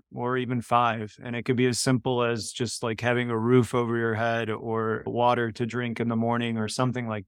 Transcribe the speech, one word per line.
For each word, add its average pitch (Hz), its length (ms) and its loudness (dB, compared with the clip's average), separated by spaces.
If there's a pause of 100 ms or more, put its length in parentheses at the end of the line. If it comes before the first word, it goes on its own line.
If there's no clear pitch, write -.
(160)
or 123 220 -2
even 123 240 -2
five. 113 600 0
And 120 140 -8
it 117 80 -6
could 127 140 2
be 123 100 4
as 120 120 2
simple 127 440 2
as 117 300 -2
just, - 280 -4
like, 113 200 -4
having 120 280 2
a 113 80 0
roof 120 380 4
over 117 220 0
your 113 160 0
head 117 360 -2
or 110 560 -2
water 120 460 2
to 123 140 -4
drink 117 340 -4
in 117 80 0
the 117 80 0
morning 117 420 0
or 107 120 -2
something 123 400 0
like 107 180 -6